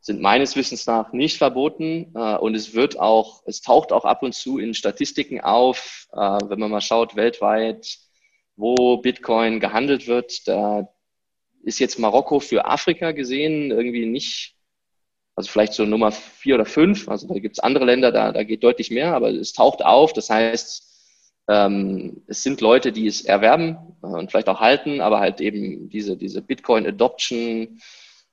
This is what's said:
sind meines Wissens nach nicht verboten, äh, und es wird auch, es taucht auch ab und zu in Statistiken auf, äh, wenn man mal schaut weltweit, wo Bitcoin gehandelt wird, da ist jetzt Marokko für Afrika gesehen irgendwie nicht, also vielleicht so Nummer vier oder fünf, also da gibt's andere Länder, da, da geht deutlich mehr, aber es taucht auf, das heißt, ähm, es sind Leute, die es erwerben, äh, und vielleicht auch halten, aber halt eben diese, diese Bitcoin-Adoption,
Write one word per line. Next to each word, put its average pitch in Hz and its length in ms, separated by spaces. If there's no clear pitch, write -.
sind 101 160
meines 120 360
Wissens 131 320
nach 113 260
nicht 143 240
verboten, 156 800
äh, 110 220
und 110 180
es 107 180
wird 120 260
auch, 110 460
es - 160
taucht 151 300
auch - 120
ab - 200
und 127 100
zu 131 240
in 113 160
Statistiken - 680
auf, 123 720
äh, - 40
wenn 101 420
man 107 120
mal 104 100
schaut 113 340
weltweit, 110 840
wo 123 420
Bitcoin 113 600
gehandelt 117 480
wird, 120 400
da 104 420
ist 113 140
jetzt 123 220
Marokko 127 400
für - 260
Afrika 165 460
gesehen 147 580
irgendwie 117 380
nicht, - 480
also 95 160
vielleicht 107 220
so 110 120
Nummer 110 260
vier - 440
oder 110 100
fünf, 196 420
also - 200
da - 100
gibt's 104 220
andere 131 260
Länder, 123 260
da, 110 200
da 107 120
geht 110 200
deutlich 120 260
mehr, 143 240
aber 117 160
es - 240
taucht - 320
auf, 135 280
das - 180
heißt, 113 560
ähm, 98 800
es - 160
sind 139 180
Leute, 120 300
die 110 140
es 104 160
erwerben, 143 560
äh, 90 40
und 87 240
vielleicht 107 180
auch 95 120
halten, 143 380
aber 104 200
halt 95 220
eben 101 480
diese, 104 280
diese 98 240
Bitcoin-Adoption, 113 1400